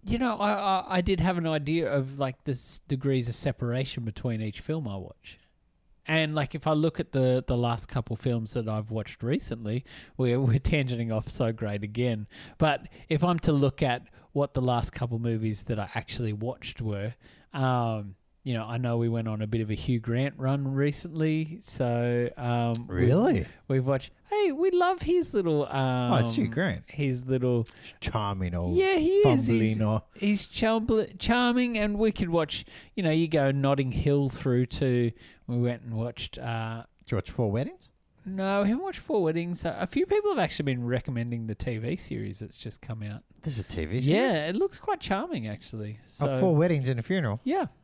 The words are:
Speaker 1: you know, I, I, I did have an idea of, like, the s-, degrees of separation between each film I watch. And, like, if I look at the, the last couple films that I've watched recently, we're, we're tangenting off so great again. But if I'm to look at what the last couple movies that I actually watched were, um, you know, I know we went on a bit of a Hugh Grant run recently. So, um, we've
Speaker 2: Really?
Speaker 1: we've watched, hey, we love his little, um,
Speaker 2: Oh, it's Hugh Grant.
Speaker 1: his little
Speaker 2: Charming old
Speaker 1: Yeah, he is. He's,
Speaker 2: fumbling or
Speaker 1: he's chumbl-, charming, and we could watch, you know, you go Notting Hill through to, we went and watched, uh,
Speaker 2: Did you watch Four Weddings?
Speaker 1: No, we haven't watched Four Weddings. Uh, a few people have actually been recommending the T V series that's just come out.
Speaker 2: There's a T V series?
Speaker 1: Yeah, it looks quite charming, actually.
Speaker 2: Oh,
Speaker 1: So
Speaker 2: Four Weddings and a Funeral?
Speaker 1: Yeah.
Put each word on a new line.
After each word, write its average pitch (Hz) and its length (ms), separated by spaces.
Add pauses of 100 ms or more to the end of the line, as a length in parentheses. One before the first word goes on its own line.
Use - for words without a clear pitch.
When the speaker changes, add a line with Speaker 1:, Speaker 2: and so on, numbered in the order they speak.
Speaker 1:
you 233 120
know, 240 180
I, 208 160
I, 196 320 (120)
I 180 60
did 185 180
have 180 180
an 165 80
idea 156 460
of, 139 260
like, 131 260
the 139 80
s-, - 360
degrees 131 400
of 117 60
separation 127 680
between 113 380
each 107 180
film 156 280
I 98 80
watch. - 420 (680)
And, 156 280
like, 147 200
if 151 120
I 156 60
look 156 280
at - 120
the, 127 340
the 123 100
last 120 320
couple 117 280
films 117 380
that 113 140
I've 107 220
watched 110 320
recently, 117 600 (320)
we're, 127 240
we're 127 200
tangenting 120 540
off 107 160
so 113 220
great 104 300
again. 110 440 (320)
But 151 300 (220)
if 151 140
I'm 175 160
to 160 120
look 139 300
at 123 200 (300)
what 143 220
the 131 80
last 123 300
couple 120 260
movies 110 460
that 110 140
I 101 160
actually 113 400
watched - 480
were, 107 320 (400)
um, 117 600 (280)
you 127 100
know, 110 140
I 117 100
know 120 220
we 117 100
went 113 180
on 107 140
a 110 60
bit 113 160
of 107 80
a 107 40
Hugh 117 260
Grant 123 360
run 135 380
recently. 156 880
So, 120 760
um, 120 520
we've 104 200
Speaker 2:
Really? 185 380 (220)
Speaker 1:
we've 131 180
watched, 135 240 (200)
hey, 403 220
we 339 180
love 359 300
his 339 320
little, 165 360
um, 127 440
Speaker 2:
Oh, - 40
it's 117 180
Hugh 247 140
Grant. 110 420
Speaker 1:
his 127 340
little 127 420 (340)
Speaker 2:
Charming 95 540
old 87 220
Speaker 1:
Yeah, 381 200
he 320 120 (120)
is. 294 260
He's, 113 320
Speaker 2:
fumbling 107 160
or 110 80 (120)
Speaker 1:
he's 202 320
chumbl-, 220 720
charming, 240 600
and 208 200
we 220 140
could 185 160
watch, 165 380 (300)
you 196 60
know, 160 100
you 160 160
go 147 220
Notting 139 420
Hill 143 360
through 123 380
to, 123 440 (360)
we 120 120
went 120 240
and 120 120
watched, 117 420
uh, 113 460 (220)
Speaker 2:
Did - 80
you 120 40
watch - 140
Four 113 200
Weddings? 135 380 (380)
Speaker 1:
No, 190 360
we 202 80
haven't 262 120
watched 381 180
Four - 220
Weddings. 170 440
Uh, - 120
a 180 80
few 320 200
people 415 240
have 320 80
actually 156 260
been 127 180
recommending 120 640
the 107 80
T 120 220
V 131 200
series 101 420
that's - 180
just - 240
come 110 220
out. 104 200 (200)
Speaker 2:
There's 135 160
a 98 40
T 82 220
V 98 160
series? 131 80
Speaker 1:
Yeah, 170 380
it 180 100
looks 370 220
quite 403 200
charming, 214 480
actually. 107 540
Speaker 2:
Oh, - 60
Speaker 1:
So 139 340
Speaker 2:
Four 165 160
Weddings 151 320
and 127 100
a 113 40
Funeral? 139 420
Speaker 1:
Yeah. 330 220 (180)